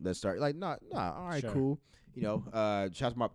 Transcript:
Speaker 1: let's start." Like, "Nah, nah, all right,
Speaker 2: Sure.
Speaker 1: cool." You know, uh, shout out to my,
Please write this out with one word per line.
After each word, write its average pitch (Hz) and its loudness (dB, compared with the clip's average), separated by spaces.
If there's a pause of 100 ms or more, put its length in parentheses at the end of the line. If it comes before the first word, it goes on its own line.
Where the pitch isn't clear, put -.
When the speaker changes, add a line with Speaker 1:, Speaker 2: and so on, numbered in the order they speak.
Speaker 1:
let's 90 0
start." 95 0
Like, 147 0
"Nah, 170 -4 (140)
nah, 95 0
all 180 -6
right, 151 -2
Speaker 2:
Sure. 110 -4
Speaker 1:
cool." 139 2 (340)
You 123 -6
know, 107 0 (100)
uh, 104 4
shout 123 -2
out 120 0
to 120 -6
my, 117 2